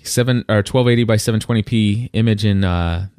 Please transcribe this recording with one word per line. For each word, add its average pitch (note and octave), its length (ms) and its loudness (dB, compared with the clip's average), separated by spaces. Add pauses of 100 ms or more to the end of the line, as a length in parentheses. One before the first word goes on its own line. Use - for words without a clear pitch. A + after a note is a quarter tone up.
seven B2 460 -2
or G#2+ 160 2
twelve B2 240 0
eighty A#2+ 160 2
by A2 120 2
seven A2 220 0
twenty A2+ 240 -2
P A2 500 0
image A2 320 0
in, G2 200 2
uh, F2 420 -2 (120)